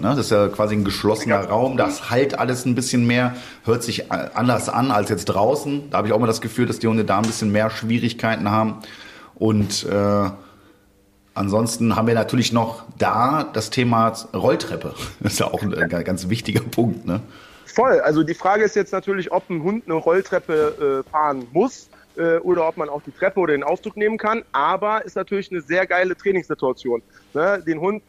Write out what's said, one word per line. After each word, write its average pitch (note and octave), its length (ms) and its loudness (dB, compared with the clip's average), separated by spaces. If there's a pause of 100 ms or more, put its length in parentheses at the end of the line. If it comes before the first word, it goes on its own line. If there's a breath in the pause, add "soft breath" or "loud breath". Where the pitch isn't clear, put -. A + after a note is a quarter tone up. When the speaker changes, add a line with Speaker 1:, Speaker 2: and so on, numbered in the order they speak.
Speaker 1:
ne? F#2+ 100 2
Das C#3+ 80 2
ist A2 120 -2
ja G#2 180 6
quasi G#2+ 280 0
ein G#2 80 2
geschlossener G2+ 580 0
Speaker 2:
Ja. F#2 60 -6
Speaker 1:
Raum, B2 300 0
das G2 320 -2
halt C3 280 2
alles B2 280 -2
ein B2+ 100 2
bisschen B2 300 0
mehr, B2 280 2 (300 loud breath)
hört A#2+ 180 0
sich - 300 -6
a-, D#2+ 220 -4
anders A#2 340 0
an B2+ 240 0
als G#2 160 2
jetzt G#2 160 -2
draußen. C#3+ 680 0
Da - 80 0
habe G#2 100 0
ich A2 40 2
auch A2 80 4
mal A#2+ 80 2
das A2 140 -2
Gefühl, A#2 240 0
dass A2+ 120 -2
die - 80 -2
Hunde A2+ 200 2
da F#2+ 100 2
ein G#2 80 2
bisschen A2 260 -2
mehr G#2+ 200 2
Schwierigkeiten A2+ 800 -2
haben. A2 260 2 (580 loud breath)
Und, G#2+ 560 0
äh, G2+ 400 2 (1040 loud breath)
ansonsten G#2+ 600 0
haben A2 100 2
wir A#2 80 4
natürlich A2+ 380 2
noch A#2 320 -2 (120)
da A#2+ 460 2 (100)
das - 180 -4
Thema A#2 420 4 (200)
Rolltreppe. F#2 640 0 (120)
<laughs> - 140 -14
Das - 140 0
ist - 60 0
ja - 80 0
auch - 140 -4
ein, G2+ 100 -2
äh, D#2+ 160 -2
ga-, F2 140 -2
ganz F#2 260 -4
wichtiger A2 340 -2
Punkt, - 440 -2
ne? G#2+ 140 -2 (460 loud breath)
Speaker 2:
Voll. A3+ 340 4
Also D3+ 220 4
die D#3+ 120 -4
Frage G#3 300 2
ist G3+ 120 0
jetzt G3+ 160 0
natürlich, F#3+ 400 -4
ob F#3 180 -2
ein E3 120 -4
Hund G#3 240 -2
eine D#3+ 80 -2
Rolltreppe, D#3 1120 0
äh, - 60 -20
fahren C#3+ 420 -2
muss, A3 380 0 (260 loud breath)
äh, E3 220 2
oder F3 280 2
ob E3 120 -2
man D#3 100 -4
auch D3 140 -8
die - 80 -16
Treppe F#3+ 300 -2
oder E3 120 2
den C#3+ 100 0
Aufzug F3+ 360 -4
nehmen G#3+ 180 0
kann. A3 260 -2 (100)
Aber F#3+ 520 0
ist F#3 120 -12
natürlich F#3+ 340 -4
eine F3+ 100 -6
sehr E3 260 0
geile F3+ 300 0
Trainingssituation, C#3+ 840 -2 (320 soft breath)
ne? F3+ 320 0
Den D#3+ 140 -2
Hund G#3 280 -2